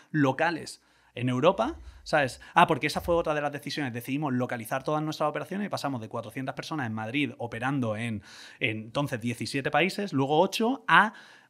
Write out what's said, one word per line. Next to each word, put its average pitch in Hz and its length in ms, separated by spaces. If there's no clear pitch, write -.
locales 147 720
en 123 160
Europa, 185 500
¿sabes? 143 400
Ah, 170 140
porque 151 220
esa 175 120
fue 175 140
otra 170 180
de 151 80
las 147 100
decisiones. 139 440
Decidimos 135 400
localizar 123 480
todas 151 200
nuestras 151 280
operaciones 180 360
y 165 40
pasamos 131 320
de 110 80
cuatrocientas 120 440
personas 143 320
en 113 60
Madrid 117 460
operando 120 580
en, 110 260
en 110 180
entonces 120 400
diecisiete 120 520
países, 185 420
luego 139 260
ocho, 226 500
a 190 260